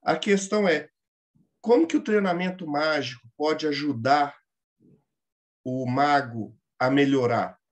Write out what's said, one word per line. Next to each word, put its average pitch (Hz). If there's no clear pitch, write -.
A 160
questão 196
é: 151
como 254
que 311
o -
treinamento 185
mágico 151
pode 156
ajudar 143
o 127
mago 127
a 127
melhorar 131